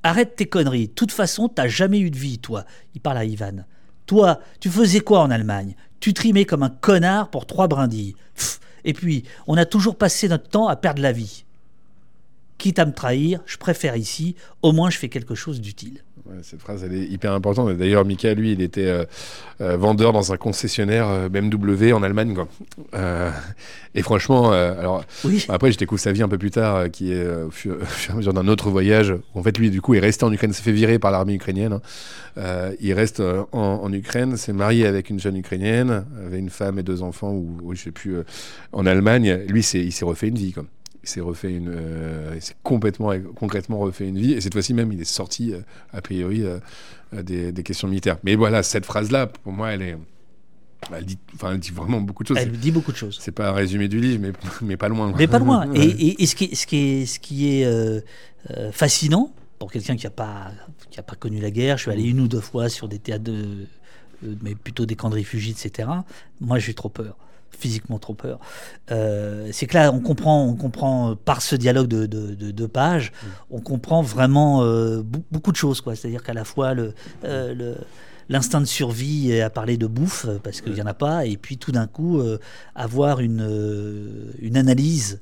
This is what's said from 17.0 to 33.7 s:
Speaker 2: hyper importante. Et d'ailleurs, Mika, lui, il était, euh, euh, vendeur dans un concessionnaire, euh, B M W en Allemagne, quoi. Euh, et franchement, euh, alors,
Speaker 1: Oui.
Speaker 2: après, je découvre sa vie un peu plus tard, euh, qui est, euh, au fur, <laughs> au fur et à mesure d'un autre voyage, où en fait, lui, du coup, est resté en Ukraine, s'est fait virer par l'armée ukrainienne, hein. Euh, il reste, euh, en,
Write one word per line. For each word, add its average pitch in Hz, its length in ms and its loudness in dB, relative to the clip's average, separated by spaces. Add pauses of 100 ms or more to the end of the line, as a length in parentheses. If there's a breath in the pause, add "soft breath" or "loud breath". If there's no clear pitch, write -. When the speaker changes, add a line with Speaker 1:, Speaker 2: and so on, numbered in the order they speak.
Speaker 2:
hyper 98 260 -2
importante. 101 380 2
Et - 20 2
d'ailleurs, 95 320 6
Mika, 101 300 2
lui, 110 180 2
il 92 80 0
était, 92 240 0
euh, 87 180 2 (560 loud breath)
euh, 90 160 0
vendeur 110 380 6
dans 98 180 2
un 90 60 -2
concessionnaire, 110 720 0
euh, 95 200 0
B 95 80 0
M 104 120 2
W 104 440 4
en 104 100 4
Allemagne, 104 320 0
quoi. 87 120 -2 (460)
Euh, 87 380 -2 (640 loud breath)
et 95 80 0
franchement, 117 500 4
euh, 90 260 4
alors, 90 240 0 (220 loud breath)
Speaker 1:
Oui. 190 240 4
Speaker 2:
après, 104 220 4
je 101 80 0
découvre 98 200 0
sa 101 120 0
vie 104 100 2
un 101 80 2
peu 98 80 0
plus 101 140 -2
tard, 110 240 2
euh, 90 140 2
qui 90 220 -4
est, 90 40 0 (100)
euh, 82 220 -4
au 80 40 -8
fur, 92 260 -8
<laughs> 92 40 -8
au 95 40 -6
fur - 260 -8
et - 20 -2
à 110 40 -2
mesure 98 160 0
d'un 92 140 2
autre 104 220 2
voyage, 98 460 6 (180)
où 98 60 -6
en 87 40 -6
fait, 107 140 2
lui, 113 140 4
du 95 100 0
coup, 127 140 6
est 98 40 8
resté 104 240 4
en 113 80 4
Ukraine, 104 220 0
s'est - 80 -6
fait 113 100 2
virer 110 280 6
par 98 100 4
l'armée 98 240 2
ukrainienne, 98 400 -2
hein. 98 80 -4 (560 loud breath)
Euh, 92 420 -4
il 98 140 0
reste, 107 260 2
euh, 95 320 0
en, 123 80 -2 (240)